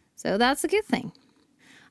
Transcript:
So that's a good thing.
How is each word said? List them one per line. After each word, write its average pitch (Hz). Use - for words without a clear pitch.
So 190
that's 254
a 349
good 403
thing. -